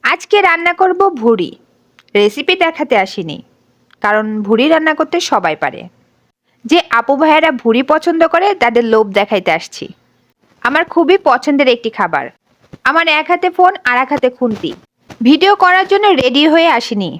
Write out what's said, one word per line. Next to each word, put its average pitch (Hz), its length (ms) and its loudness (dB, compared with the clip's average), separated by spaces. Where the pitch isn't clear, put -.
আজকে - 220 -2
রান্না 339 320 0
করব 370 200 0
ভুড়ি। 220 300 0
রেসিপি 214 380 0
দেখাতে 330 300 -2
আসিনি, 165 340 -10
কারণ 214 200 0
ভুড়ি 226 220 2
রান্না 320 260 0
করতে 311 220 -4
সবাই 175 320 -2
পারে। 135 180 -6
যে 339 80 4
আপু 277 220 0
ভাইয়ারা 311 300 4
ভুড়ি 233 200 2
পছন্দ 330 400 0
করে, 359 140 2
তাদের 240 220 0
লোভ 220 220 2
দেখাইতে 196 400 -2
আসছি। - 260 -14
আমার 294 220 -2
খুবই 339 320 2
পছন্দের 285 400 0
একটি 233 300 -2
খাবার। 165 260 -4
আমার 330 180 0
এক 311 120 -6
হাতে 359 240 -2
ফোন 370 160 4
আর 247 160 0
এক 254 100 -8
হাতে 254 220 0
খুন্তি। 214 340 -4
ভিডিও 311 300 4
করার 370 280 2
জন্য 403 140 2
রেডি 262 300 2
হয়ে 330 160 4
আসিনি 202 420 -6